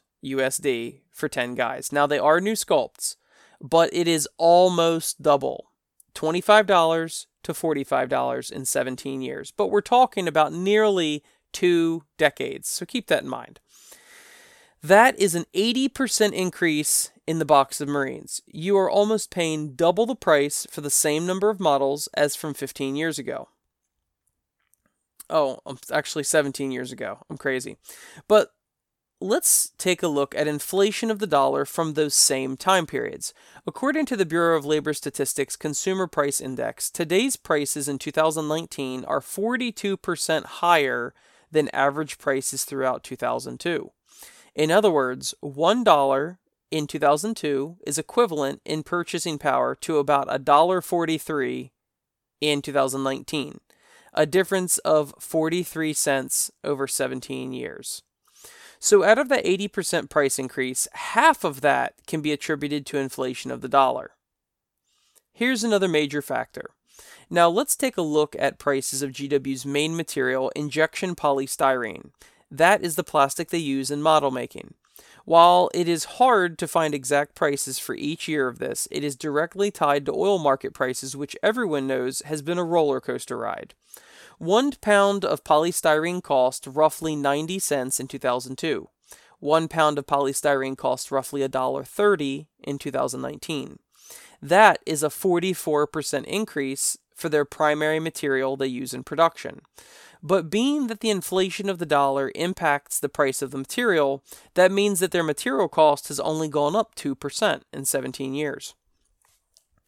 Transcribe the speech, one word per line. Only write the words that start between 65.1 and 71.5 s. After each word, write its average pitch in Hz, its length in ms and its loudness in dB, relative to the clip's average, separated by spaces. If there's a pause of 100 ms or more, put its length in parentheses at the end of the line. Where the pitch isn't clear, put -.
Here's 233 320 0
another 196 240 2
major 147 320 0
factor. - 480 -8 (600)
Now 170 200 6
let's 220 260 0
take 262 220 -2
a 185 40 0
look 151 380 0
at - 180 -2
prices 135 440 -2
of 139 100 -4
G 139 160 -10
W's 135 380 -2
main 151 320 -2
material, 131 580 -2
injection 156 580 -2
polystyrene. 135 960 -2 (400)